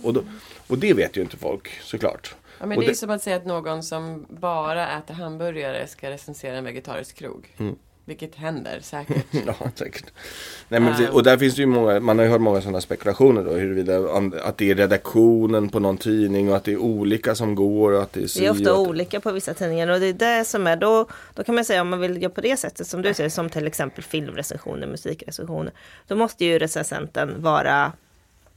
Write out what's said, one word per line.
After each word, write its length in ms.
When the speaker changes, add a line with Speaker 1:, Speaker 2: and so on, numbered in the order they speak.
Speaker 1:
Och, 120
då, 80
och 100
det 160
vet 220
ju 40
inte 160
folk, 320
såklart. 520
Speaker 2:
Ja, 80
men 120
Speaker 1:
Och 40
Speaker 2:
det 40
är 40
Speaker 1:
det 60
Speaker 2:
som 140
att 120
säga 140
att 100
någon 360
som 460
bara 720
äter 160
hamburgare 720
ska 240
recensera 460
en 80
vegetarisk 520
krog. 420
Speaker 1:
Mm. 160
Speaker 2:
Vilket 300
händer, 480
säkert. 480
Speaker 1:
<laughs> 160
Ja, 80
säkert. 300
Nej, 120
men 20
Speaker 2:
Ehm. 60
Speaker 1:
precis. 160
Och 80
där 160
finns 160
det 60
ju 60
många, 340
man 180
har 60
ju 60
hört 100
många 200
sådana 200
spekulationer 640
då, 60
huruvida 600
om, 240
att 140
det 120
är 40
redaktionen 920
på 100
någon 200
tidning 520
och 60
att 80
det 80
är 60
olika 560
som 200
går 380
och 100
att 100
det 100
är 40
si 140
Speaker 3:
Det 60
är 40
ofta 240
Speaker 1:
och 80
att 60
Speaker 3:
olika 320
på 120
vissa 220
tidningar 340
och 120
det 60
är 60
det 320
som 220
är, 100
då, 320
då 100
kan 100
man 100
säga 160
om 80
man 120
vill 220
göra 100
på 80
det 160
sättet 300
som 160
du 120
säger, 160
som 200
till 160
exempel 380
filmrecensioner, 800
musikrecensioner, 840
då 100
måste 280
ju 140
recensenten 840
vara, 500